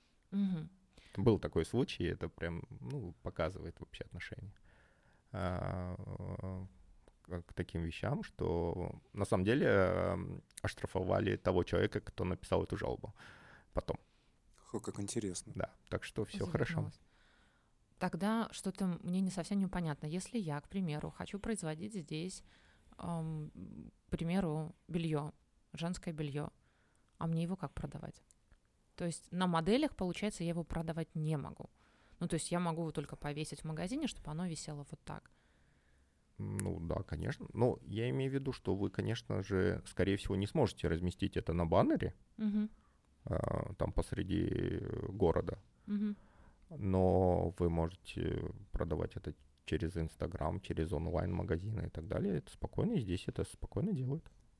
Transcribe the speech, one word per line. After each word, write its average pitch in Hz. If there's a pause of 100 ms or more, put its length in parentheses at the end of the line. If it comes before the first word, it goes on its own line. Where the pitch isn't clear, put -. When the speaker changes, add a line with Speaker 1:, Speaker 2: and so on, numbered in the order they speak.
(320)
Speaker 1:
Мгм. 185 (480)
Speaker 2:
Был 101
такой 82
случай, -
это 87
прям, 85 (180)
ну, 120 (100)
показывает 82
вообще -
отношение, - (800)
а, 90 (1300)
к, 87
к -
таким 85
вещам, 110
что 85 (120)
на 101
самом 95
деле, 123
эм, 92 (200)
оштрафовали 98
того 90
человека, 95
кто -
написал 92
эту -
жалобу - (580)
потом. - (680)
Speaker 3:
Хо, 113
как 104
интересно. 101
Speaker 2:
Да, - (200)
так -
что -
все -
хорошо. 127
Speaker 1:
Завернулось. 101 (1000)
Тогда 202
что-то 190 (160)
мне 180
не 185
совсем 185
непонятно. 175
Если 180
я, 151
к -
примеру, 160
хочу -
производить 196
здесь, 165 (540)
эм, 160 (560)
к -
примеру, 165 (120)
белье, 156 (400)
женское 170
белье, 147 (680)
а 165
мне 165
его 175
как -
продавать? - (720)
То 175
есть 170
на 180
моделях, 185
получается, 185
я 165
его 170
продавать 165
не 156
могу. - (500)
Ну, 175
то 170
есть -
я 175
могу 170
его 160
только 147
повесить 147
в -
магазине, 185
чтобы -
оно 165
висело 151
вот 151
так. - (1080)
Speaker 2:
Ну 101
да, 82
конечно. -
Но 117
я 107
имею 135
в -
виду, 135
что -
вы, 98
конечно 104
же, 92
скорее 95
всего, -
не 98
сможете 117
разместить 87
это -
на 85
баннере, 113 (240)
Speaker 1:
Мгм. 214 (560)
Speaker 2:
а, -
там 87
посреди, 87
э, 90
города. - (280)
Speaker 1:
Мгм. 208 (640)
Speaker 2:
Но 92
вы 87
можете 85 (200)
продавать 82
это - (320)
через 85
Instagram, 82
через 85
онлайн-магазины 90
и -
так 82
далее. 196
Это -
спокойно, -
и 180
здесь 90
это -
спокойно -
делают. 135 (300)